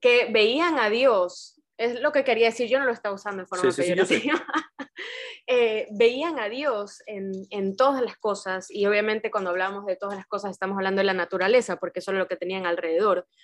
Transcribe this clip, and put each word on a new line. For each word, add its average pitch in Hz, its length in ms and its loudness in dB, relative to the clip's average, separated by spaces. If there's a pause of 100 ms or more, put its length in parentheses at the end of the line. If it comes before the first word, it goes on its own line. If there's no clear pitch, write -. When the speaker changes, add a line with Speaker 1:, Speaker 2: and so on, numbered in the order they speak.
Speaker 1:
Que 240 320 4
veían 262 460 4
a 220 100 2
Dios, 214 720 2 (160)
es 240 240 -2
lo 294 120 0
que 277 100 2
quería 226 240 4
decir, 226 220 0
yo 254 100 4
no 277 60 0
lo 240 80 2
estaba 208 240 -6
usando 196 260 -10
de 185 60 -12
forma 180 160 -2
Speaker 2:
Sí, 190 80 4
sí, 185 100 -2
sí, 175 140 2
yo 190 100 4
sé. - 140 2
Speaker 1:
peyorativa. 294 340 -2
<laughs> - 380 -8 (560)
Eh, 226 420 2
veían 254 480 2
a 214 100 -4
Dios 233 580 -4
en, 196 260 -8 (180)
en 196 260 -4
todas 269 260 4
las 226 140 -4
cosas, 190 540 -6
y 202 160 -2
obviamente 214 440 0
cuando 196 200 -2
hablamos 196 360 -4
de 185 100 -2
todas 202 200 -8
las 190 100 -14
cosas 196 260 -6
estamos 190 240 -4
hablando 190 240 0
de 196 40 2
la 190 100 2
naturaleza, 185 640 0
porque 180 220 -8
eso 190 140 -6
era 190 80 0
lo 185 80 -2
que 180 80 -6
tenían 185 280 -6
alrededor. 175 640 0 (180)